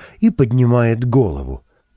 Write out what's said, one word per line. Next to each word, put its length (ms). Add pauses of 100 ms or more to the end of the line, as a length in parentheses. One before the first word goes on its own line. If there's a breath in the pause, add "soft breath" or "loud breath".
(200 loud breath)
и 100
поднимает 760
голову. 580 (340)